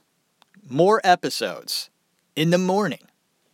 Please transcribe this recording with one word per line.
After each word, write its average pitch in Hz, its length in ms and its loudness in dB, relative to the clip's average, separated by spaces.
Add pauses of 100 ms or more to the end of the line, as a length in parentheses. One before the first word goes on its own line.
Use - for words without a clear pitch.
(680)
more 175 380 2
episodes 123 840 -2 (440)
in 160 140 0
the 175 80 2
morning. 185 500 -2 (480)